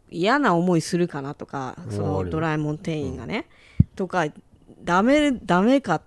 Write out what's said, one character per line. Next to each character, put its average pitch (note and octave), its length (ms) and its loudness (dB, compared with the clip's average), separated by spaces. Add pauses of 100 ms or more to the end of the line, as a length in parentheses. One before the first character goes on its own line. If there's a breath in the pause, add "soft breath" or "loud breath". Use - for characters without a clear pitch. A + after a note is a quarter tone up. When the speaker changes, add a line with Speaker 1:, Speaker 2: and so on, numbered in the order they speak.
(120)
Speaker 1:
嫌 G3+ 280 0
な B3 140 4
思 F3 220 2
い D#3+ 60 4
す - 160 -4
る F3 100 2
か D3 140 -8
な C#3 120 -8
と - 120 -14
か、 C3+ 320 -10 (100)
Speaker 2:
う - 20 -12
ん、 - 40 -8
Speaker 1:
そ G#2 80 -4
の F#2+ 280 -2
ド D#3+ 120 -2
ラ D#3+ 120 -2
え D3+ 40 -2
も D3+ 160 -2
ん D#3 40 -8
店 D#3 240 -6
員 C3 140 -6
が A#2+ 100 -12
ね、 D#3 80 -8
Speaker 2:
あ G#3 40 -4
る - 0 -
よ。 D#4+ 60 -6 (360 loud breath)
う - 40 6
ん。 - 20 4 (100)
Speaker 1:
と F#3 140 -4
か、 F3 160 0 (580)
ダ F3 180 2
メ、 C#4+ 300 4
ダ F3+ 300 0
メ B3+ 180 4
か、 F3 280 -2